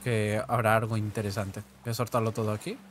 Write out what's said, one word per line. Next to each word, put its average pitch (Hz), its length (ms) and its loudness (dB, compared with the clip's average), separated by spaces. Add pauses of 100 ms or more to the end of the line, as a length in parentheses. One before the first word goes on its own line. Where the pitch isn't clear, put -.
que 107 440 0
habrá 113 300 4
algo 113 180 0
interesante. 104 680 -2 (200)
Voy 120 80 -4
a - 20 -2
soltarlo 113 380 0
todo 107 220 -2
aquí. 180 240 -6 (140)